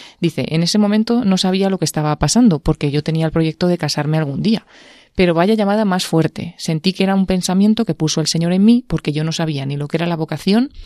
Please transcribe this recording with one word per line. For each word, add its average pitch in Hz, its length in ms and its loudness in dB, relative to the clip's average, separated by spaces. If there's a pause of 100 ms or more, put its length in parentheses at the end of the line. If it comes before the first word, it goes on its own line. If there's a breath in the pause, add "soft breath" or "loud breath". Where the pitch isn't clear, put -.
(200 loud breath)
Dice, 151 280 -2
"En 160 140 0
ese 170 140 -2
momento 214 480 2
no 190 140 2
sabía 190 320 0
lo 190 80 -2
que 160 80 -2
estaba 151 320 -2
pasando, 175 400 4
porque 147 320 0
yo 147 120 -2
tenía 160 220 -2
el 156 80 -2
proyecto 160 360 0
de 175 100 0
casarme 151 400 -2
algún 143 240 -4
día. 214 240 0 (480 loud breath)
Pero 175 180 2
vaya 175 220 2
llamada 214 320 0
más 185 180 0
fuerte. - 540 -2
Sentí 165 340 -2
que 185 100 -2
era 190 120 2
un 196 100 2
pensamiento 190 640 0
que - 80 -2
puso 156 260 -2
el 156 60 -2
Señor 170 260 -2
en 190 100 2
mí, 240 240 4
porque 156 260 -4
yo 156 120 -2
no 160 80 -4
sabía 156 320 -4
ni 139 140 -6
lo 143 100 -6
que - 80 -4
era 165 100 0
la 170 100 -2
vocación, 190 540 0 (160 loud breath)